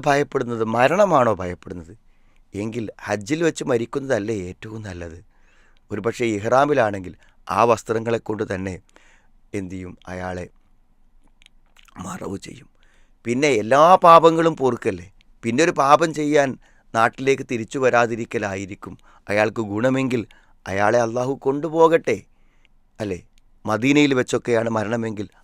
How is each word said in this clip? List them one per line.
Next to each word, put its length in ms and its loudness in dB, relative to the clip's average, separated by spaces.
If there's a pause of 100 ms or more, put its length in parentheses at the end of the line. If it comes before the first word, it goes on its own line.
ഭയപ്പെടുന്നത്? 580 -2
മരണമാണോ 720 2
ഭയപ്പെടുന്നത്? 600 -12 (580)
എങ്കിൽ 360 -6 (100)
ഹജ്ജിൽ 440 -4
വെച്ച് 200 -2
മരിക്കുന്നതല്ലേ 720 -2
ഏറ്റവും 480 -10
നല്ലത്? 420 -14 (640)
ഒരുപക്ഷേ 340 -4
ഇഹ്റാമിലാണെങ്കിൽ 920 0 (360)
ആ 140 4
വസ്ത്രങ്ങളെ 540 0
കൊണ്ട് 360 -6
തന്നെ 240 -8 (760)
എന്ത് 200 -8
ചെയ്യും? 240 -14 (100)
അയാളെ 400 -10 (1500)
മറവ് 400 -12
ചെയ്യും. 300 -20 (560)
പിന്നെ 240 0
എല്ലാ 460 6
പാപങ്ങളും 640 6
പൊറുക്കല്ലേ? 560 -4 (300)
പിന്നെ 220 0
ഒരു 60 2
പാപം 440 4
ചെയ്യാൻ 440 0 (360)
നാട്ടിലേക്ക് 560 0
തിരിച്ചു 280 -6
വരാതിരിക്കലായിരിക്കും 1200 -2 (300)
അയാൾക്ക് 320 0
ഗുണമെങ്കിൽ 640 -2 (400)
അയാളെ 340 2
അള്ളാഹു 420 -4
കൊണ്ടുപോകട്ടെ, 800 2 (800)
അല്ലേ? 220 -6 (440)
മദീനയിൽ 480 2
വെച്ചൊക്കെയാണ് 560 -2
മരണമെങ്കിൽ 580 -4 (160)